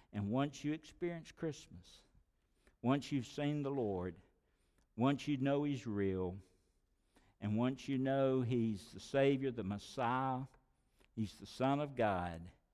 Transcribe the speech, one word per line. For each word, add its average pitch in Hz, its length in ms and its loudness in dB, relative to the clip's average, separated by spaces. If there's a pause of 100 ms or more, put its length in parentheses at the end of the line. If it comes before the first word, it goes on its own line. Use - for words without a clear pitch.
(120)
And 101 180 -2
once 139 340 0
you 151 100 0
experience 170 580 -8
Christmas, - 680 -10 (800)
once 131 300 2
you've 135 160 0
seen 147 360 -2
the 139 80 -2
Lord, 98 440 -2 (840)
once 135 300 2
you 143 100 0
know 139 260 2
He's 139 240 -2
real, 95 480 0 (1080)
and 104 160 0
once 131 300 0
you 139 100 2
know 135 440 4
He's 113 520 0
the 92 60 -14
Savior, 135 520 2
the 113 120 -4
Messiah, 127 760 0 (760)
He's 107 200 -2
the 101 100 -16
Son 135 340 0
of 139 160 -4
God, 87 460 0 (320)